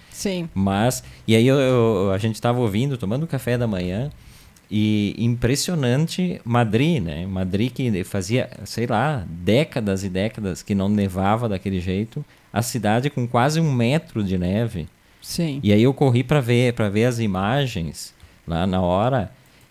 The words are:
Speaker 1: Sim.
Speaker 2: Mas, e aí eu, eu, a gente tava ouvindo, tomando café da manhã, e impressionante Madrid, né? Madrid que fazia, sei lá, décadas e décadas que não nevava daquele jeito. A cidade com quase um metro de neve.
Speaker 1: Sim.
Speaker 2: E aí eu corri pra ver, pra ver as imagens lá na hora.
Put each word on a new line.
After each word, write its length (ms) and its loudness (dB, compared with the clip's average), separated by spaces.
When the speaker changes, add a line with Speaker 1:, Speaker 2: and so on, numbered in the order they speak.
Speaker 1:
Sim. 440 -6
Speaker 2:
Mas, 480 0
e 80 4
aí 120 6
eu, 120 6
eu, 540 4
a 60 0
gente 240 -2
tava 180 2
ouvindo, 380 0
tomando 280 -4
café 300 -2
da 100 0
manhã, 440 -2
e 480 2
impressionante 1300 0
Madrid, 560 2
né? 240 -4
Madrid 440 -2
que 340 -2
fazia, 440 -2
sei 220 -6
lá, 420 0
décadas 720 0
e 60 -4
décadas 540 -4
que 120 -2
não 140 2
nevava 580 2
daquele 320 -2
jeito. 460 -4
A 120 -2
cidade 480 0
com 180 -4
quase 320 2
um 100 2
metro 540 0
de 140 0
neve. 500 -2
Speaker 1:
Sim. 420 -4
Speaker 2:
E 120 4
aí 80 6
eu 100 4
corri 320 2
pra 160 2
ver, 320 2
pra 160 0
ver 160 2
as 140 0
imagens 960 -2
lá 180 0
na 140 0
hora. 500 2